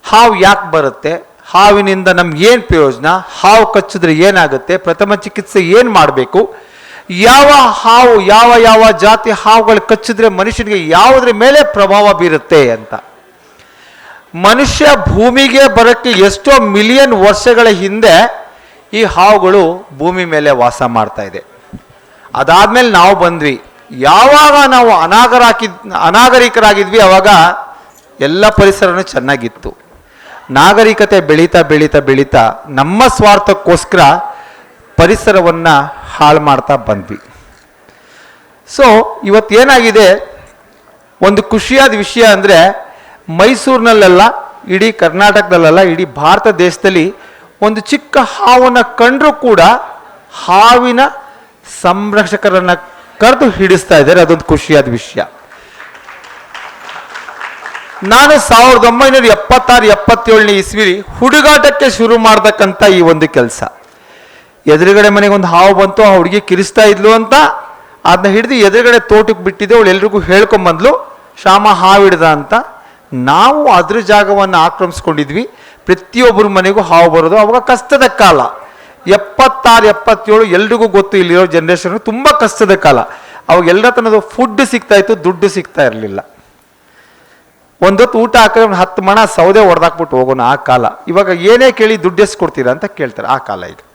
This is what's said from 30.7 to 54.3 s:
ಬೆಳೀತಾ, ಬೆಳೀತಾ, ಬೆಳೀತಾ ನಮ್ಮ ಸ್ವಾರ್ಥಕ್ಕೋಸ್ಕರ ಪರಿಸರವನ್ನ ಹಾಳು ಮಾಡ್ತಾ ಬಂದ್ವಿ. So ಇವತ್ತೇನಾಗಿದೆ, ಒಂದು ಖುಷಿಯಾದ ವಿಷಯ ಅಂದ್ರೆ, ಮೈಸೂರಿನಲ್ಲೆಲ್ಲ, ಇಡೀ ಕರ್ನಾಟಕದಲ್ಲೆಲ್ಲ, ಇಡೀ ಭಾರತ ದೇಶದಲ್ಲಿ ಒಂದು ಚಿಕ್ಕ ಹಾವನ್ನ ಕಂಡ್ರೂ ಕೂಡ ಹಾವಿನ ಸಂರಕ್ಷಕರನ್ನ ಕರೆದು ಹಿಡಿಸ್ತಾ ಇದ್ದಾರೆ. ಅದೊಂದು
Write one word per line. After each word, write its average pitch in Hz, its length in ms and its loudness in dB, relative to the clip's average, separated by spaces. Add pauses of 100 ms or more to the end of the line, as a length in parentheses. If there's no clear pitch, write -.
ಬೆಳೀತಾ, 160 400 0
ಬೆಳೀತಾ, 151 380 0
ಬೆಳೀತಾ 135 540 0 (160)
ನಮ್ಮ 165 380 -2
ಸ್ವಾರ್ಥಕ್ಕೋಸ್ಕರ 196 920 0 (960)
ಪರಿಸರವನ್ನ 170 720 0 (480)
ಹಾಳು 151 240 2
ಮಾಡ್ತಾ 139 360 -2
ಬಂದ್ವಿ. 107 440 -8 (1600)
So 226 280 4 (200)
ಇವತ್ತೇನಾಗಿದೆ, 220 1120 2 (840)
ಒಂದು 202 220 0
ಖುಷಿಯಾದ 240 520 -2
ವಿಷಯ 220 280 -4
ಅಂದ್ರೆ, 196 640 2 (400)
ಮೈಸೂರಿನಲ್ಲೆಲ್ಲ, 214 920 2 (460)
ಇಡೀ 190 240 -2
ಕರ್ನಾಟಕದಲ್ಲೆಲ್ಲ, 180 880 0
ಇಡೀ 180 260 0
ಭಾರತ 170 420 0
ದೇಶದಲ್ಲಿ 180 680 -2 (460)
ಒಂದು 214 200 -4
ಚಿಕ್ಕ - 360 -4
ಹಾವನ್ನ 247 640 0
ಕಂಡ್ರೂ 269 520 0
ಕೂಡ 214 280 0 (840)
ಹಾವಿನ 240 540 2 (840)
ಸಂರಕ್ಷಕರನ್ನ 190 920 -2 (460)
ಕರೆದು 247 300 2
ಹಿಡಿಸ್ತಾ 180 480 0
ಇದ್ದಾರೆ. 160 240 2
ಅದೊಂದು 160 220 0